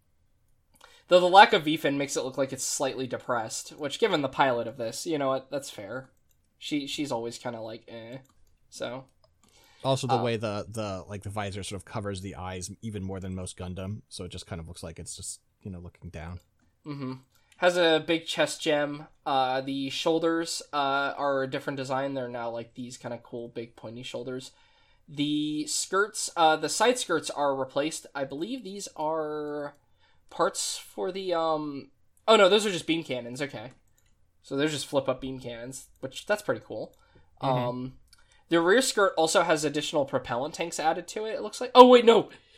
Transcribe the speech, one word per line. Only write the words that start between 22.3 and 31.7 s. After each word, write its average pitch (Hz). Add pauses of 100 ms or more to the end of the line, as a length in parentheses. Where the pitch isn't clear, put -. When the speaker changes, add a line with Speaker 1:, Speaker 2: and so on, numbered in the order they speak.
Speaker 1:
like, 117
these 127
kinda 120
cool, 120
big, 117
pointy 117
shoulders. 127 (540)
The 151
skirts, -
uh, 156
the 151
side 247
skirts 160
are 143
replaced. 143
I 143
believe 190
these 196
are 151 (540)
parts -
for 196
the, 185
um, 151 (360)